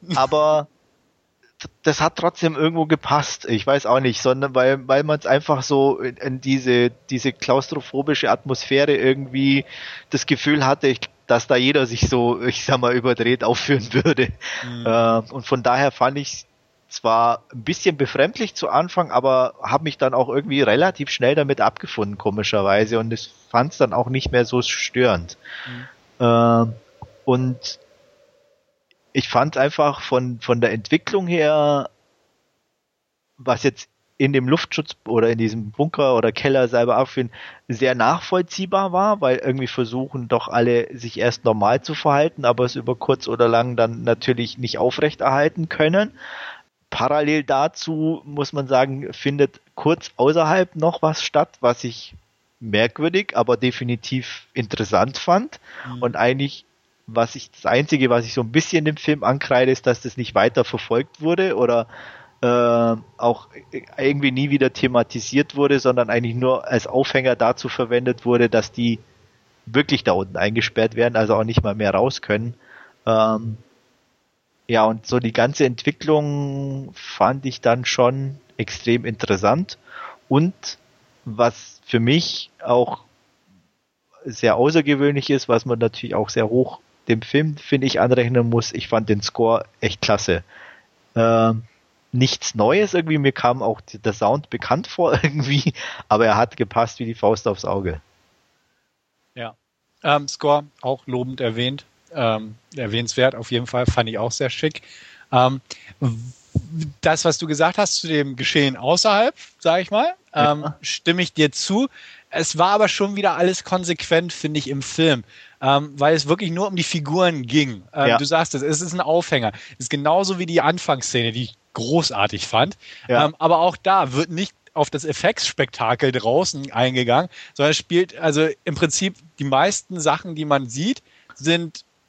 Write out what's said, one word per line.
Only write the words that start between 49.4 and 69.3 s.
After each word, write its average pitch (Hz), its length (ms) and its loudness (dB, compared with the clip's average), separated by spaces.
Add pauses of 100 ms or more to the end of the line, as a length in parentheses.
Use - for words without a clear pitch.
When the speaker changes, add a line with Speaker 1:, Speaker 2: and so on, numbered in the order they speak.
Speaker 1:
kurz - 400 -2
außerhalb 160 600 2
noch 160 240 0
was 156 200 0
statt, - 280 0 (100)
was 120 240 2
ich 113 320 -12 (460)
merkwürdig, 120 760 0
aber 117 220 2
definitiv 123 960 -4
interessant 107 640 0
fand. 202 420 0 (340)
Speaker 2:
Mhm. 123 100 -12
Speaker 1:
Und 120 120 -2
eigentlich, 135 480 -2 (420)
was 117 300 -2
ich, - 160 -18
das - 140 -12
Einzige, 131 440 2
was 120 160 2
ich 113 80 -12
so 135 80 -4
ein 113 120 -4
bisschen 160 320 2
dem 151 100 0
Film 151 300 -2
ankreide, 131 480 2
ist, - 140 -4
dass 120 140 2
das 120 140 -10
nicht 120 200 -4
weiter 117 280 4
verfolgt - 560 -4
wurde 175 380 0
oder, 120 300 2 (540)
äh, 117 540 4 (220)
auch 117 300 0 (500)
irgendwie 143 340 2
nie 139 180 -2
wieder 135 220 2
thematisiert 127 840 0
wurde, 139 240 2
sondern 123 300 2
eigentlich 117 260 -2
nur 127 320 0
als 120 200 0
Aufhänger 131 480 0
dazu 120 340 0
verwendet 120 560 -2
wurde, 120 240 4
dass 110 220 0
die 117 280 0 (680)